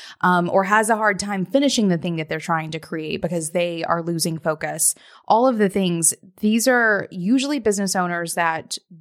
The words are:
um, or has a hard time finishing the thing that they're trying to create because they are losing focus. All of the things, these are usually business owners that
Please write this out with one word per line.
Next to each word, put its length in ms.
um, 260
or 160
has 240
a 80
hard 220
time 260
finishing 440
the 100
thing 180
that 140
they're 100
trying 300
to 100
create 400
because 300
they 340
are 180
losing 360
focus. 560
All 180
of 120
the 100
things, 460
these 260
are 440
usually 480
business 360
owners 400
that 440